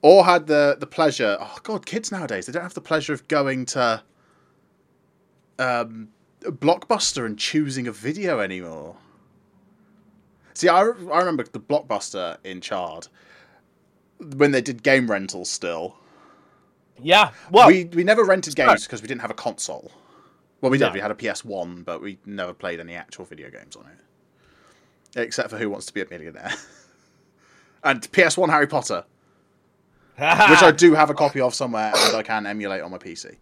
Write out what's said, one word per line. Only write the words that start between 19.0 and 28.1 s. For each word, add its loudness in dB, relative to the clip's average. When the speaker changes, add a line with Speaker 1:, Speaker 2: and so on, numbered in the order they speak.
Speaker 1:
we -20
didn't -10
have -10
a -10
console. -10
Well, 0
we 2
did. 2
Speaker 2:
No. -2
Speaker 1:
We -8
had -6
a -8
P -8
S -8
one, -10
but -10
we -14
never -10
played -10
any -18
actual -18
video -20
games -20
on -20
it. -20
Except -6
for -14
Who -4
Wants -12
to -18
Be -6
a -8
Millionaire. -14
<laughs> -20
And -2